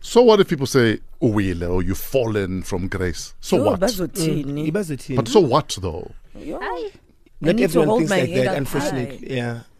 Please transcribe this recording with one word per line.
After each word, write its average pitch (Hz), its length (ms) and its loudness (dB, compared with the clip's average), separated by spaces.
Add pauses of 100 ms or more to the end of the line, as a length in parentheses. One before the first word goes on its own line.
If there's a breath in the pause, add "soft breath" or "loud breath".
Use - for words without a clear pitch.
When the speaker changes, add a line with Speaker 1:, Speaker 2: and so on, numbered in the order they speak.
Speaker 1:
So - 220 4
what 214 180 8
if - 80 6
people 139 180 -2
say, 113 340 4 (200)
"Uwile," 95 500 0
or 90 120 2
"You've 90 160 -2
fallen 104 640 -2
from 92 260 -4
grace"? 90 520 -6
So - 160 0
Speaker 2:
Yo, 254 80 2
Speaker 1:
what? 226 160 2
Speaker 2:
bazothini. 180 640 -2
Speaker 3:
Mm, 147 260 -4
ibazothini. 156 460 -4
Speaker 1:
But 117 120 0
so 170 120 6
what, 147 400 2
though? 87 320 -6 (260)
Speaker 2:
Yo. - 220 -10
Speaker 4:
Aye. - 300 -8 (520)
Speaker 2:
I 143 40 0
Speaker 3:
Not 185 100 2
Speaker 2:
need - 20 -2
to 254 60 2
Speaker 3:
everyone - 240 2
Speaker 2:
hold - 140 2
Speaker 3:
thinks 156 80 0
Speaker 2:
my 185 100 2
Speaker 3:
like - 100 -2
Speaker 2:
head - 160 0
Speaker 3:
that, - 60 0
Speaker 2:
up - 60 -2
Speaker 3:
unfortunately. 135 720 -4
Speaker 2:
high. 131 60 -6
Speaker 3:
Yeah. 120 260 -6 (200)